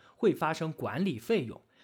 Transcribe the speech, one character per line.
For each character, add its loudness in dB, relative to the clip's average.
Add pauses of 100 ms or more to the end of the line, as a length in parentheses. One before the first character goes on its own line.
(160)
会 4
发 0
生 -4
管 -4
理 0
费 0
用， -10 (240)